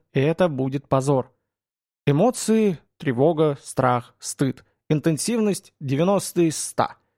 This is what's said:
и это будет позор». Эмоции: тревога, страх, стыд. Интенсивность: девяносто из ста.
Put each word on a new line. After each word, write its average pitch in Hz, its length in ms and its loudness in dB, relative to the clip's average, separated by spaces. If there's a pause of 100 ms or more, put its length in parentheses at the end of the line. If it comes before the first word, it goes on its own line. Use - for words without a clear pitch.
(140)
и 135 60 0
это 165 280 2
будет 135 400 -4
позор». 135 440 0 (720)
Эмоции: 208 720 2 (200)
тревога, 147 640 0
страх, 123 560 -2
стыд. - 460 -6 (240)
Интенсивность: 180 920 -2
девяносто 170 640 0
из 160 140 0
ста. - 400 -4 (220)